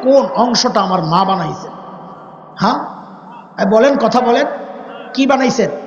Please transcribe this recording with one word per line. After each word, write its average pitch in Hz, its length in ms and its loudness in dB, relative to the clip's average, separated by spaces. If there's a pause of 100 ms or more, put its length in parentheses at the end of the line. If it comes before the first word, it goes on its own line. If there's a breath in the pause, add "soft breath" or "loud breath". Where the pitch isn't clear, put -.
কোন 262 220 6 (100)
অংশটা 233 460 2
আমার 185 220 0
মা 170 200 2
বানাইছেন? 180 480 -2 (880)
হ্যাঁ, 240 200 2 (800)
এই 196 120 2
বলেন, 247 260 6
কথা 233 240 2
বলেন, 240 240 2 (680)
কি 262 140 2
বানাইছেন? 254 420 2 (180)